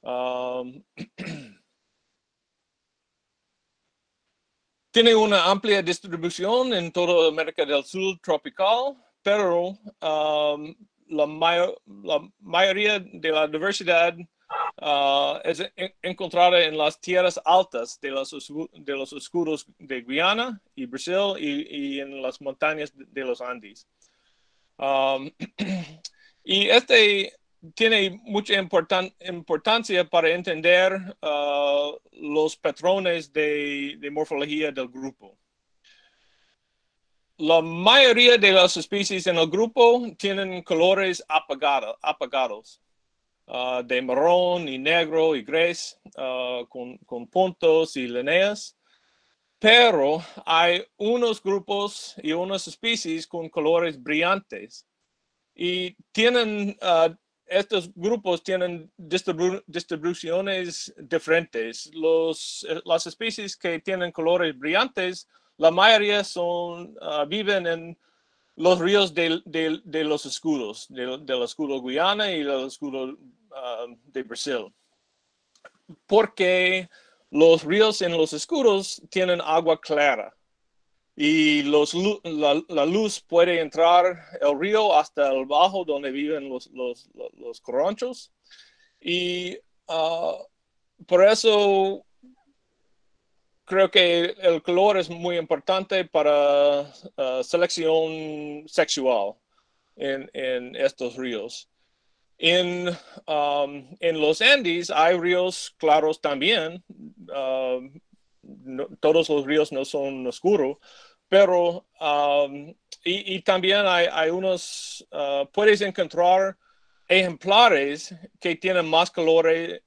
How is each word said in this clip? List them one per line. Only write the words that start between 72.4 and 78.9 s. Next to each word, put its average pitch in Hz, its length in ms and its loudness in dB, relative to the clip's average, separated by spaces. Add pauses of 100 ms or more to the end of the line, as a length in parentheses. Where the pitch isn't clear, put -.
del 135 220 -4
escudo, 135 500 -10 (400)
ah, 120 300 -10 (200)
de 131 180 -10
Brasil. 113 500 -8 (1300)
Porque 185 800 2 (400)
los 160 340 6
ríos 208 380 2
en 170 160 -2
los 160 160 2
escudos 202 760 0